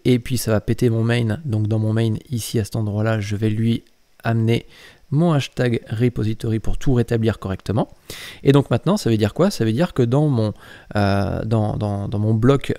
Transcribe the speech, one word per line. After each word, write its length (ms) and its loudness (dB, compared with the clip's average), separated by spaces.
Et 120 4
puis, 200 -4
ça 120 -4
va 120 2
péter 260 0
mon 160 0
main. 400 0
Donc 240 -2
dans 100 0
mon 140 0
main, 220 0
ici, 280 -4
à 60 0
cet 120 -8
endroit-là, 440 -2
je 160 -6
vais 140 0
lui 340 -2
amener 400 0
mon 200 2
hashtag 560 -2
repository 680 -2
pour 200 0
tout 160 2
rétablir 440 0
correctement. 520 -4
Et 100 6
donc 180 4
maintenant, 260 0
ça 140 -2
veut 80 2
dire 160 0
quoi ? 160 2
Ça 140 -4
veut 80 0
dire 200 0
que 100 0
dans 260 2
mon, 260 0
euh, 480 0
dans, 320 0
dans, 320 -4
dans 100 -4
mon 140 2
bloc, 460 4